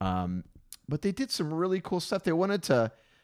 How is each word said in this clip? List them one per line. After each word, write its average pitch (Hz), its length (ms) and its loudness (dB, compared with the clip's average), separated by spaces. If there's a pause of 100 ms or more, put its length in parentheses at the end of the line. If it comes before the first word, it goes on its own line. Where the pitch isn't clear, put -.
Um, 90 420 -2 (440)
but 147 160 -2
they 202 80 2
did 247 180 -4
some 156 240 -2
really 185 280 0
cool 180 180 -4
stuff. 190 240 -2
They 175 80 2
wanted 190 320 2
to 113 280 4 (320)